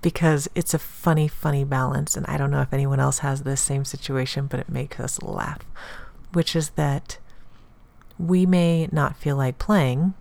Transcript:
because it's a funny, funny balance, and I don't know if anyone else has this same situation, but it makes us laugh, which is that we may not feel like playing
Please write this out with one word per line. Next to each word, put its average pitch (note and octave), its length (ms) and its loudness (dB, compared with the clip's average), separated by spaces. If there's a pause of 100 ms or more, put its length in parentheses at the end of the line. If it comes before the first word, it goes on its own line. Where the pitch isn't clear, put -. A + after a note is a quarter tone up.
because D#3 520 2
it's E3+ 180 0
a D#3+ 60 0
funny, D#3 480 2
funny C#3+ 380 0
balance, C3+ 520 0
and - 100 -4
I C#3+ 100 -4
don't C#3 160 0
know C#3+ 100 2
if - 100 -2
anyone C#3 280 2
else C3+ 180 2
has C#3 240 -2
this C3+ 180 -2
same C#3 240 0
situation, C3+ 600 -4
but E3 140 -4
it - 80 -8
makes C3+ 320 -6
us - 200 -4
laugh, - 420 -6 (720)
which E3+ 220 0
is D#3+ 160 0
that C#3+ 480 -2 (1000)
we F3+ 280 4
may E3+ 460 4
not C#3+ 240 0
feel C#3+ 200 0
like C3+ 220 0
playing E3+ 640 4